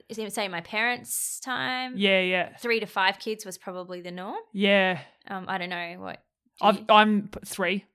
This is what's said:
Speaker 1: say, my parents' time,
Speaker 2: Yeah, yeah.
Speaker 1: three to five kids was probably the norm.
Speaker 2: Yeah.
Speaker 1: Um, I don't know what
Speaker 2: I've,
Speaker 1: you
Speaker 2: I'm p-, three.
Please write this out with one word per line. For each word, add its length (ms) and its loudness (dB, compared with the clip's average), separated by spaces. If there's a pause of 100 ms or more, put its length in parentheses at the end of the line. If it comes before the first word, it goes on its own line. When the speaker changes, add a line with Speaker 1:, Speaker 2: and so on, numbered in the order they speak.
(120)
Speaker 1:
say, 360 -6
my 140 -6
parents' 760 -4
time, 580 -6
Speaker 2:
Yeah, 240 4
yeah. 360 0
Speaker 1:
three 220 0
to 60 -6
five 320 0
kids 300 -8
was 100 -12
probably 440 -12
the 100 -12
norm. 260 -10 (160)
Speaker 2:
Yeah. 460 4 (280)
Speaker 1:
Um, 200 -10
I 100 -4
don't 140 -6
know 260 -8
what 220 -12 (420)
Speaker 2:
I've, 180 6
Speaker 1:
you 100 -16
Speaker 2:
I'm 400 8
p-, 160 -10
three. 480 -4